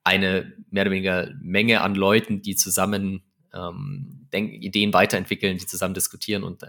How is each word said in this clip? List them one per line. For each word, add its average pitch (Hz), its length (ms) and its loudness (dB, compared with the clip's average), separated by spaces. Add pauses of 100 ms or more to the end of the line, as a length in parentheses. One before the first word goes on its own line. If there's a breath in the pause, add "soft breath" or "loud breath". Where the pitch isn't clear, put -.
eine 95 520 2 (160)
mehr 98 120 2
oder 98 80 2
weniger 95 500 -2
Menge 104 420 2
an 98 120 0
Leuten, 98 460 4
die 98 160 -8
zusammen 98 720 -2 (240)
ähm, 92 800 -10
Denk-, 104 300 -4
Ideen 101 300 2
weiterentwickeln, 95 680 2
die - 80 -12
zusammen 92 280 -4
diskutieren 98 500 -4
und 87 240 -12